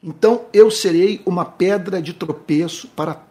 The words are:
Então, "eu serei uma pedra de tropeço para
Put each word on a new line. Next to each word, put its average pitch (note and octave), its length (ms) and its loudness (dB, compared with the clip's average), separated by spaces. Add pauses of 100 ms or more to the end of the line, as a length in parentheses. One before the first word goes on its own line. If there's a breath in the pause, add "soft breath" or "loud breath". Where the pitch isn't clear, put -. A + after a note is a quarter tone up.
Então, G#3+ 480 -2
"eu G#3+ 200 8
serei F#3+ 560 0
uma F3+ 180 -2
pedra F#3+ 560 -2
de D#3 100 -10
tropeço D#3+ 760 -4
para D#3 440 -8